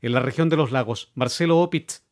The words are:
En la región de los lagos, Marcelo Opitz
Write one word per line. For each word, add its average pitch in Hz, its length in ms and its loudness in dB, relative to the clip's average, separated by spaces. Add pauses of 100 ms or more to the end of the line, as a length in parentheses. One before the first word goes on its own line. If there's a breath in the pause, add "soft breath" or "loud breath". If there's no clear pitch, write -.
En 120 120 -4
la 127 80 4
región 139 280 0
de 156 80 2
los 147 140 2
lagos, 117 460 -4
Marcelo 165 420 2
Opitz 170 540 -2